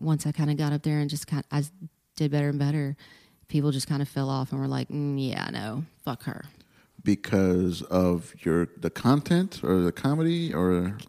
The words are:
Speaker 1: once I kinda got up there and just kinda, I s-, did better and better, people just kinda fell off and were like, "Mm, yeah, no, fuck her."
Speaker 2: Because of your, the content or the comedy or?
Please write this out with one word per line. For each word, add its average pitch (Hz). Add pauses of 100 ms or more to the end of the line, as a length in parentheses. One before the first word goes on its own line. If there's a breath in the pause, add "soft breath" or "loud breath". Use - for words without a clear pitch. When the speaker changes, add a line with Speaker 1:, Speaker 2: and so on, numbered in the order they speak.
Speaker 1:
once 151
I 151
kinda 147
got 147
up 147
there 151
and 147
just 143
kinda, 143
I 147
s-, 147 (460)
did 151
better 143
and 143
better, 143 (520 soft breath)
people 147
just 135
kinda 139
fell 135
off 135
and 135
were 135
like, 135
"Mm, 143
yeah, 50
no, 110 (200)
fuck 120
her." - (580 soft breath)
Speaker 2:
Because 92
of 90 (120)
your, 82 (120)
the 82
content 147
or 92
the 87
comedy 160
or? 90 (120)